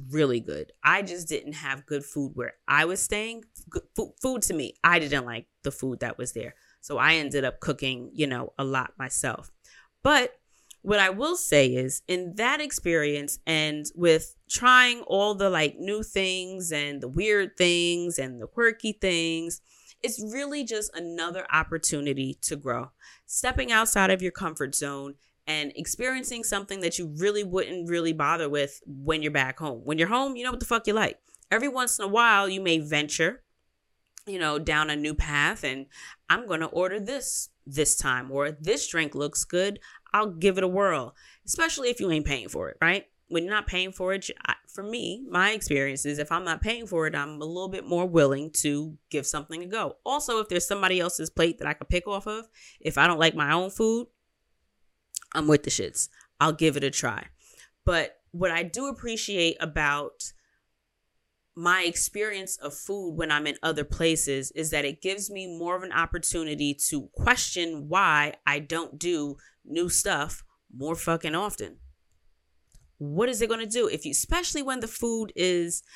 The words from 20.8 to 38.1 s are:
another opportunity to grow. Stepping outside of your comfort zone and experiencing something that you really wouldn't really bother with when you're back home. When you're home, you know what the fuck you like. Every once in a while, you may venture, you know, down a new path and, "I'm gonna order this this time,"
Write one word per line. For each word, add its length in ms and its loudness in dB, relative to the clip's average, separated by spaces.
another 580 -6
opportunity 920 0
to 120 -4
grow. 380 -4
Stepping 480 -2
outside 400 6
of 100 2
your 80 -2
comfort 420 -4
zone 440 -4
and 260 -2
experiencing 680 -4
something 380 -4
that 180 0
you 160 -6
really 260 2
wouldn't 460 -2
really 240 2
bother 360 0
with 380 -2
when 360 -2
you're 100 0
back 260 0
home. 240 -6
When 160 -2
you're 80 4
home, 300 0
you 80 -8
know 80 -4
what 80 -6
the 60 -6
fuck 200 0
you 60 2
like. 260 0
Every 160 2
once 320 0
in 60 -4
a 40 0
while, 400 6
you 120 -4
may 180 4
venture, 640 0
you 140 -6
know, 220 0
down 300 2
a 60 -2
new 180 -2
path 500 2
and, 220 -6
"I'm 180 2
gonna 200 0
order 340 -2
this 480 -6
this 320 2
time," 340 0